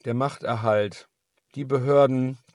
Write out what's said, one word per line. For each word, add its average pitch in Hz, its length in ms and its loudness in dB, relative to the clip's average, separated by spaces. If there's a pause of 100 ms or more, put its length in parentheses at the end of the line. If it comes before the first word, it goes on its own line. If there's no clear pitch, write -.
der 120 100 -4
Machterhalt, 110 920 -2 (460)
die 143 100 -10
Behörden, 131 760 2 (160)